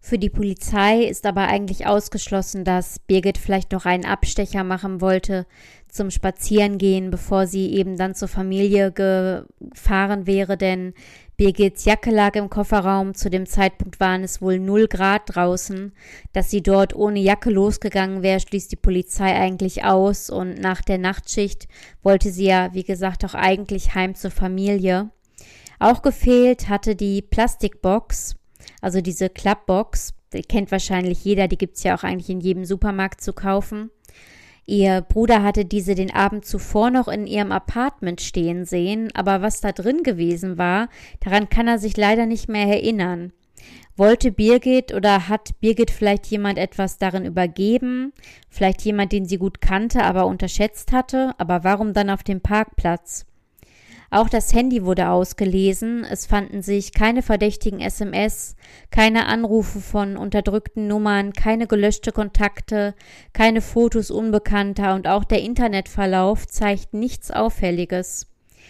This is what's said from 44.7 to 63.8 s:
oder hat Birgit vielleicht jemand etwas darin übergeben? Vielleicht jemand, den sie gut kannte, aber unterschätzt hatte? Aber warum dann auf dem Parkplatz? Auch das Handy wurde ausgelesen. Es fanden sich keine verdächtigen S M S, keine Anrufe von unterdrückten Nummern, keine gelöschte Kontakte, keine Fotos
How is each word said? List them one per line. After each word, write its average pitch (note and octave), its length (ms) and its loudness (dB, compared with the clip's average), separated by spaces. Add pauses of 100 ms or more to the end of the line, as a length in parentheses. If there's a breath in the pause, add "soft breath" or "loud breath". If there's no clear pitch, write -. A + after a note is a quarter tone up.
oder G3 340 2
hat - 360 -4
Birgit A3 280 2
vielleicht G3+ 360 0
jemand G3+ 320 -2
etwas F#3+ 400 -4
darin F#3 260 -2
übergeben? A3+ 880 -2 (380 loud breath)
Vielleicht F#3+ 320 0
jemand, G3+ 300 0
den G3+ 120 -2
sie F3+ 140 -4
gut F#3 240 -4
kannte, A3+ 420 2
aber F#3 220 2
unterschätzt F#3 640 -2
hatte? C4 460 0
Aber F3 260 0
warum G3+ 300 0
dann G3+ 160 2
auf G3 120 -2
dem F#3+ 200 -4
Parkplatz? - 840 -2 (840 loud breath)
Auch A3 200 2
das G#3+ 240 4
Handy A#3+ 320 4
wurde F3+ 240 2
ausgelesen. F#3+ 920 0
Es - 220 -8
fanden G3+ 380 0
sich G3+ 320 -4
keine A#3 260 4
verdächtigen G#3 600 0
S F#3 200 -6
M G3+ 140 -6
S, G#3 420 -4 (340 loud breath)
keine A3 360 4
Anrufe A3 540 0
von G3 360 -2
unterdrückten G#3 680 -2
Nummern, G#3 480 0
keine A3+ 320 2
gelöschte G#3 440 2
Kontakte, G#3 840 0 (400 loud breath)
keine A3 260 4
Fotos A#3 500 0